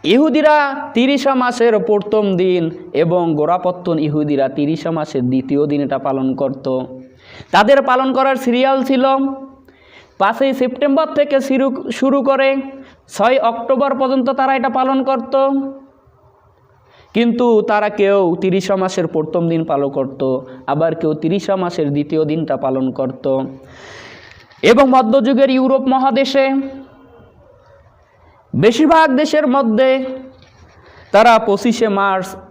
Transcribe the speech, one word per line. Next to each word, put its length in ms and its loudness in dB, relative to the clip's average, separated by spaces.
ইহুদিরা 420 4
তিরিশা 380 2
মাসের 320 2
প্রথম 360 0
দিন 200 2
এবং 180 0
গোড়াপত্তন 580 -2
ইহুদিরা 400 0
তিরিশা 420 -4
মাসের 240 -4
দ্বিতীয় 380 0
দিন 160 -2
এটা 200 -4
পালন 220 -2
করত। 260 -4
তাদের 240 6
পালন 280 2
করার 280 2
সিরিয়াল 340 2
ছিল 160 2
পাঁচই 400 0
সেপ্টেম্বর 480 0
থেকে 180 0
শুরু, 180 2
শুরু 200 2
করে 200 2
ছয় 220 2
অক্টোবর 500 -2
পর্যন্ত 280 0
তারা 200 0
এটা 200 -2
পালন 200 0
করত। 260 -4
কিন্তু 320 2
তারা 180 2
কেউ 180 4
তিরিশা 400 0
মাসের 320 -2
প্রথম 280 -2
দিন 180 0
পালন 260 0
করত, 240 -6
আবার 280 0
কেউ 120 0
তিরিশা 400 -2
মাসের 340 -4
দ্বিতীয় 340 -2
দিনটা 240 -2
পালন 220 -2
করত। 260 -6
এবং 220 6
মধ্যযুগের 600 2
ইউরোপ 260 2
মহাদেশে 520 2
বেশিরভাগ 540 4
দেশের 340 2
মধ্যে 340 2
তারা 180 8
পঁচিশে 420 0
মার্চ 280 -2